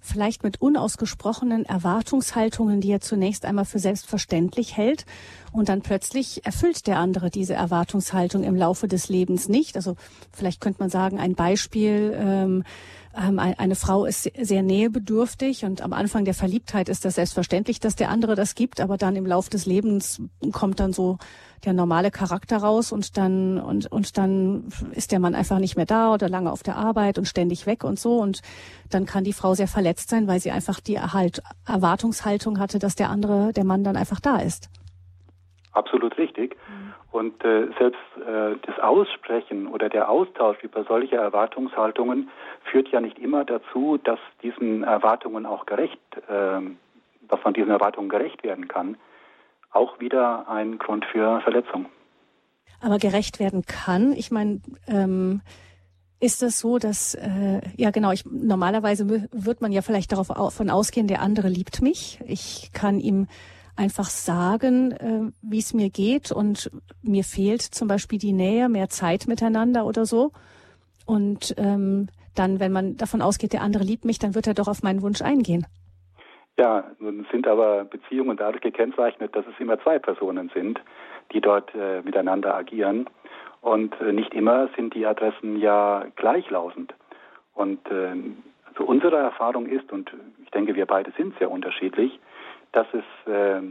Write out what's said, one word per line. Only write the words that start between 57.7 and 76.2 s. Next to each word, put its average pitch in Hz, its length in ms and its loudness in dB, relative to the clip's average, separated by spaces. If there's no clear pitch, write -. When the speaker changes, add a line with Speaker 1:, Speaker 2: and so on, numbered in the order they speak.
Speaker 1:
ja 220 160 2
genau, 208 200 2
ich, 190 140 -2
normalerweise 202 800 2
mü-, 214 260 0
wird 226 300 -4
man 214 100 0
ja 196 100 2
vielleicht 196 300 -2
darauf 190 180 0
au-, - 200 0
von 202 200 -2
ausgehen, 208 380 2
der 190 140 0
andere 202 260 2
liebt 185 340 -2
mich. - 440 0
Ich - 480 -10
kann 202 260 2
ihm 196 280 2
einfach 202 300 0
sagen, 226 840 2
äh, 220 400 -4
wie 220 180 -2
es - 140 -4
mir 208 160 2
geht 220 420 0
und 208 400 -2
mir 196 220 2
fehlt 202 380 0
zum - 260 -4
Beispiel 202 320 0
die 202 140 0
Nähe, 214 360 2
mehr 190 200 0
Zeit 180 380 -2
miteinander 226 580 2
oder 226 200 0
so. 233 260 2
Und, 202 520 0
ähm, 202 520 2
dann, 190 240 2
wenn 190 120 2
man 190 260 -2
davon 220 240 -2
ausgeht, 202 320 0
der - 80 -2
andere 202 220 0
liebt 214 220 -2
mich, 226 140 0
dann 202 160 -2
wird 220 120 0
er 214 60 2
doch 208 140 0
auf 202 160 -4
meinen 190 180 0
Wunsch 202 200 -2
eingehen. 196 460 2